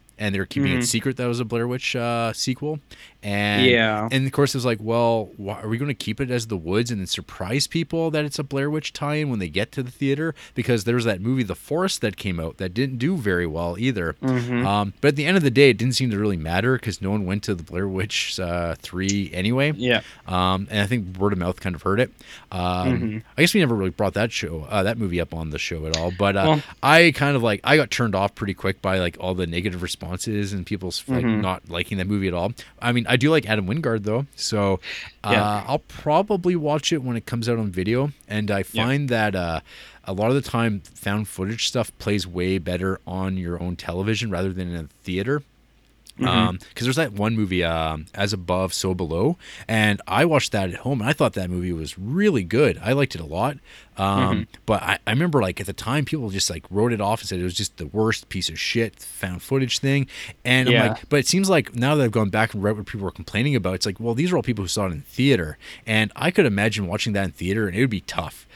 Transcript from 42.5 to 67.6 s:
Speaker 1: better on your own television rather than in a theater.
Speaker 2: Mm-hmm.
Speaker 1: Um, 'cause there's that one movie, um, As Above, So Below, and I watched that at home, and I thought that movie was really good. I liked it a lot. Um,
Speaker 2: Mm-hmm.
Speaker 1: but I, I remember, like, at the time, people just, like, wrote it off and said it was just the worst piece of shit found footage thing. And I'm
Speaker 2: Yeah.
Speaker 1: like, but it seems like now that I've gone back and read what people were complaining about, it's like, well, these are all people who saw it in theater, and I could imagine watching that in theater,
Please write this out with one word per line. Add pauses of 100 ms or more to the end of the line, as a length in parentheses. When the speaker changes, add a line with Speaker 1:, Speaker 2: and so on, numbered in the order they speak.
Speaker 1:
better
on
your
own
television
rather
than
in (100)
a (160)
theater. (760)
Speaker 2:
Mm-hmm.
Speaker 1:
Um, (160)
'cause
there's
that
one
movie,
um,
As
Above,
So
Below, (300)
and
I
watched
that
at
home,
and
I
thought
that
movie
was
really
good.
I
liked
it
a
lot. (400)
Um,
Speaker 2:
Mm-hmm. (240)
Speaker 1:
but
I, (100)
I
remember,
like,
at
the
time,
people
just,
like,
wrote
it
off
and
said
it
was
just
the
worst
piece
of
shit
found
footage
thing. (380)
And
I'm
Speaker 2:
Yeah.
Speaker 1:
like,
but
it
seems
like
now
that
I've
gone
back
and
read
what
people
were
complaining
about,
it's
like,
well,
these
are
all
people
who
saw
it
in
theater, (300)
and
I
could
imagine
watching
that
in
theater,